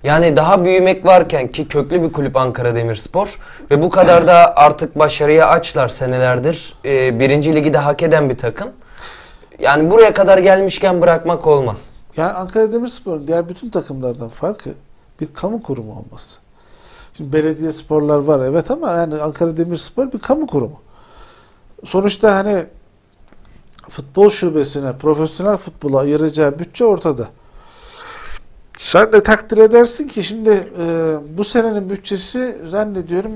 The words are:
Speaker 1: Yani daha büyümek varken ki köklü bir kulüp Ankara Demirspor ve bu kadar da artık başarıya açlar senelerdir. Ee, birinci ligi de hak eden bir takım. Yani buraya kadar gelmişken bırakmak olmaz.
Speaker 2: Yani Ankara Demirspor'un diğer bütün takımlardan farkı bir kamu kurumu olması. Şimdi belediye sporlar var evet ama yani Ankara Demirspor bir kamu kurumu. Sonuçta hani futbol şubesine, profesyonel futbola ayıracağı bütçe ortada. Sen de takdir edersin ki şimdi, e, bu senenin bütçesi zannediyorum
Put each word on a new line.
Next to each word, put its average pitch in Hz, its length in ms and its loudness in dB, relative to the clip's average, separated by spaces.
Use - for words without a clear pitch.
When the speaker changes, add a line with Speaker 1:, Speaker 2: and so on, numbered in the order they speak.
Speaker 1:
Yani 156 340 2
daha 175 280 4
büyümek 185 400 2
varken 165 480 4
ki 147 160 -8
köklü 147 340 -2
bir 165 100 -4
kulüp 135 240 -4
Ankara 123 380 -2
Demirspor 117 640 -6
ve 143 120 2
bu 180 80 0
kadar 170 360 4
da 170 300 8
artık 147 420 2
başarıya 151 500 4
açlar 151 400 0
senelerdir. 127 880 -2
Ee, 131 360 0
birinci 143 340 2
ligi 151 200 0
de 156 40 4
hak 143 240 -2
eden 156 280 2
bir 123 60 -6
takım. 123 320 -8
Yani 151 320 2
buraya 220 240 6
kadar 190 240 6
gelmişken 190 600 2
bırakmak 165 460 0
olmaz. 135 460 0
Speaker 2:
Yani 131 160 -2
Ankara 214 400 -2
Demirspor'un 202 540 -6
diğer 170 220 -2
bütün 185 220 -14
takımlardan 127 580 -8
farkı 196 420 -8
bir 156 140 -10
kamu 214 280 -8
kurumu 113 300 -10
olması. - 460 -20
Şimdi 143 160 -12
belediye 156 400 -2
sporlar 151 460 -2
var 143 300 0
evet 160 220 -2
ama 294 200 -4
yani 170 240 -2
Ankara 156 420 -4
Demirspor 175 560 -6
bir 240 60 -8
kamu 294 280 -4
kurumu. 123 340 -6
Sonuçta 196 500 0
hani 196 300 -2
futbol 185 420 2
şubesine, 147 640 -2
profesyonel 156 640 -2
futbola 147 420 -4
ayıracağı 147 600 0
bütçe 170 260 -6
ortada. 160 440 0
Sen 220 340 2
de 208 100 4
takdir 214 360 -2
edersin 233 500 4
ki 196 160 -6
şimdi, 220 260 -2
e, 170 680 -2
bu 208 60 -2
senenin 214 460 -2
bütçesi 202 760 -8
zannediyorum 190 680 -6